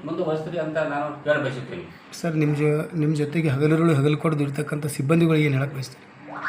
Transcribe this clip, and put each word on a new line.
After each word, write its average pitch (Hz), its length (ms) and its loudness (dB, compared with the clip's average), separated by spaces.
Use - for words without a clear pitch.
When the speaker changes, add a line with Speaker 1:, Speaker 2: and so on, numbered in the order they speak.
Speaker 1:
ಮುಂದುವರಿಸಿರಿ 160 520 -4
ಅಂತ 156 200 -4
ನಾನು 147 460 -4
ಹೇಳ 147 140 2
ಬಯಸುತ್ತೇನೆ. 127 460 -6
Speaker 2:
ಸರ್, 170 220 -4
ನಿಮ್ಮ 151 200 2
ಜೊ-, 151 420 0
ನಿಮ್ಮ 156 180 2
ಜೊತೆಗೆ 147 340 0
ಹಗಲಿರುಳು 156 440 4
ಹಗಲು 147 240 4
ಕೊಡದು 151 260 0
ಇರ್ತಕ್ಕಂಥ 147 420 -4
ಸಿಬ್ಬಂದಿಗಳಿಗೆ 156 600 2
ಏನು 135 120 2
ಹೇಳಕ್ 135 160 -2
ಬಯಸ್ತೀರಿ? - 580 -14